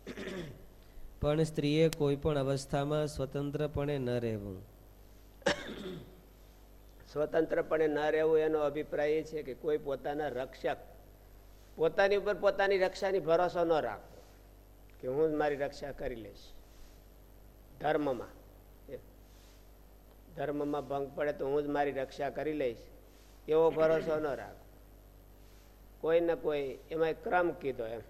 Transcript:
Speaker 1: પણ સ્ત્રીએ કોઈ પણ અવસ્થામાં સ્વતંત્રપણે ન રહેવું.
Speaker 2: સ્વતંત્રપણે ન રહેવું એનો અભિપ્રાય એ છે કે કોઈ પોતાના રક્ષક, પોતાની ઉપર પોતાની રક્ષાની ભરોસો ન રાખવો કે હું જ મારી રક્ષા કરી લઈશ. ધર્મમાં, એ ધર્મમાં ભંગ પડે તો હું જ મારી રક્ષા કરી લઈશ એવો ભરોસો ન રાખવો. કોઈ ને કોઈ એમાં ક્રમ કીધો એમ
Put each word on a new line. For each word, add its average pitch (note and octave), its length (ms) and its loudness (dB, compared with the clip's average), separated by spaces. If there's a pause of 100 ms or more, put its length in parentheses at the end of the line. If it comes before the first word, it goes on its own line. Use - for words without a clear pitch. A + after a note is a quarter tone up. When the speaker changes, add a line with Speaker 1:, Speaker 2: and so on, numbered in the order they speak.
(1200)
Speaker 1:
પણ D3+ 220 2
સ્ત્રીએ D#3 460 4
કોઈ C#3+ 260 2
પણ D3 220 0
અવસ્થામાં C#3+ 720 0
સ્વતંત્રપણે C#3+ 880 -4
ન B2+ 120 -2
રહેવું. G#2+ 520 -4 (2500)
Speaker 2:
સ્વતંત્રપણે D#3+ 760 2
ન D3 120 2
રહેવું D#3 400 4
એનો D#3 200 4
અભિપ્રાય D3 520 0
એ D#3 120 0
છે D3+ 200 -8
કે B2+ 100 -8
કોઈ D3+ 240 0
પોતાના D3 500 -4
રક્ષક, C3+ 500 -4 (960)
પોતાની G3 400 4
ઉપર G3+ 180 0
પોતાની G3 440 4
રક્ષાની F#3 420 0
ભરોસો E3+ 440 4
ન E3 180 4
રાખવો G#2+ 400 -8 (800)
કે B2+ 60 -6
હું D3+ 240 2
જ - 20 0
મારી D3+ 220 2
રક્ષા C#3 360 -6
કરી B2+ 240 -8
લઈશ. G#2 360 -16 (1300)
ધર્મમાં, C#3+ 460 0 (640)
એ B2 60 -12 (1400)
ધર્મમાં D3 520 -4
ભંગ C#3 280 -4
પડે D3 180 0
તો C#3+ 140 -4
હું D3 160 2
જ D3 40 -4
મારી C#3+ 240 0
રક્ષા C3+ 380 -4
કરી C#3+ 240 -4
લઈશ C3 240 -2 (680)
એવો D#3+ 240 6
ભરોસો D#3+ 480 2
ન D3+ 80 -2
રાખવો. G#2 380 -8 (1400)
કોઈ E3 180 4
ને E3 160 4
કોઈ D3 420 -2 (140)
એમાં D#3+ 220 2
ક્રમ F3+ 380 2
કીધો A#2+ 340 -4
એમ A2+ 240 -8